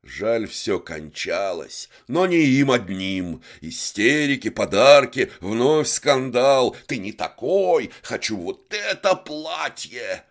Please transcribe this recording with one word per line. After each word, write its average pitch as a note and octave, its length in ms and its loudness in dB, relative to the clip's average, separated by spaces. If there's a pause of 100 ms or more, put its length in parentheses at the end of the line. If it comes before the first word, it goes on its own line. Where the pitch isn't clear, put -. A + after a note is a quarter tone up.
Жаль, A2 440 -2
всё - 320 -4
кончалось, E2 1080 -8 (180)
но F3 200 0
не F3 100 2
им C#3 340 4
одним. F#2+ 680 -2 (200)
Истерики, B2+ 880 0
подарки, B2 880 4
вновь C3 480 2
скандал. C3 880 2 (120)
«Ты C#3 100 -6
не G#2 160 -10
такой, E3 800 0 (120)
хочу G#2+ 340 -6
вот F2+ 360 -10
это G3+ 420 -4
платье!» D3+ 1160 -10